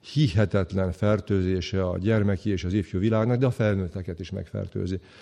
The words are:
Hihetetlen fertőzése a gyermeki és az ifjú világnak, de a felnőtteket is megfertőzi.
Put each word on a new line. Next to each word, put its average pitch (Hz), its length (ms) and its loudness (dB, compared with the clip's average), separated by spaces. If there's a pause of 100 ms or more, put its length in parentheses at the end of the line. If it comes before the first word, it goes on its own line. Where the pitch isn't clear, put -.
(140)
Hihetetlen 95 760 2
fertőzése 95 920 0
a 90 120 -2
gyermeki 101 520 0
és 92 140 -2
az 90 100 -2
ifjú 98 260 0
világnak, 110 380 2
de 131 80 2
a 127 60 2
felnőtteket 95 680 -2
is 95 100 -10
megfertőzi. 95 680 -6 (220)